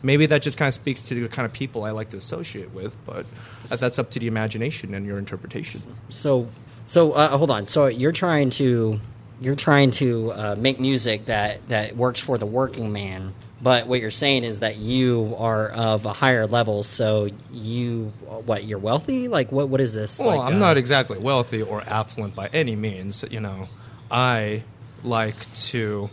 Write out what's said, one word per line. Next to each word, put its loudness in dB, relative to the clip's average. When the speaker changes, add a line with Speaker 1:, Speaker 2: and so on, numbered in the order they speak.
Speaker 1:
Maybe 6
that 4
just -4
kinda 2
speaks -6
to -6
the -2
kind -4
of -6
people -6
I -4
like -6
to -12
associate -10
with, -10
but -10
that, -4
that's 0
up -4
to -6
the -2
imagination -4
and -6
your -4
interpretation. -10
Speaker 2:
So, 0
so, 6
uh, 6
hold 4
on. 0
So 4
you're 2
trying 2
to, 2
you're 0
trying 6
to, 0
uh, -2
make 0
music 0
that, -2
that 0
works 0
for -2
the -2
working -2
man, -6
but 4
what 2
you're -4
saying 2
is -6
that -2
you 2
are 0
of 2
a -2
higher 4
level, 2
so 2
you, -4
what, 0
you're -6
wealthy? 0
Like, 0
what, 0
what 2
is 0
this? -6
Speaker 1:
Well, 4
Speaker 2:
Like, 2
Speaker 1:
I'm 4
Speaker 2:
uh, 4
Speaker 1:
not 6
exactly 2
wealthy 0
or -4
affluent -4
by -6
any 0
means. -6
You -6
know, -8
I 0
like -2
to -4